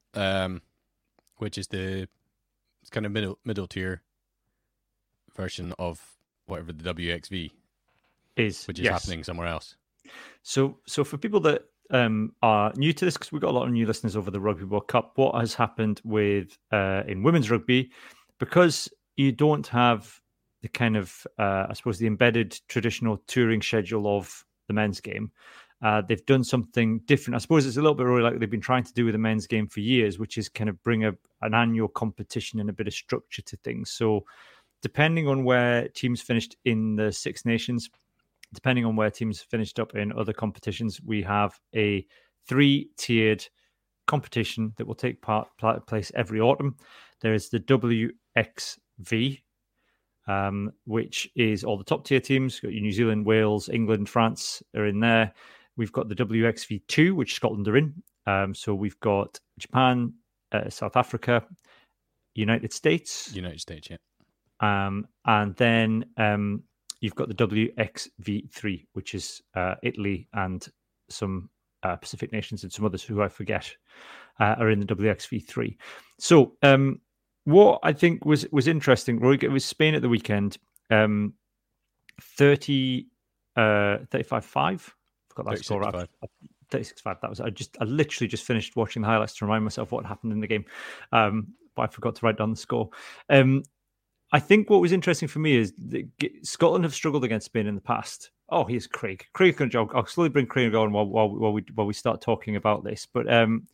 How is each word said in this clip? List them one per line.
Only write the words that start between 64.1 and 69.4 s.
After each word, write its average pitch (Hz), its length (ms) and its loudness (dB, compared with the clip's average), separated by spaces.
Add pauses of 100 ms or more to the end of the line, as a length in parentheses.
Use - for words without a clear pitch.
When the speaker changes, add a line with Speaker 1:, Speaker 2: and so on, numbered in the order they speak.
Speaker 2:
Um, 101 460 0 (180)
and 104 320 2
then, 113 480 2 (100)
um, 104 480 -2 (380)
you've 107 120 -4
got - 140 -4
the 110 60 -10
W 110 440 0
X - 320 -4 (100)
V 104 300 -6
three, - 440 -8
which - 200 -10
is, - 280 -12 (120)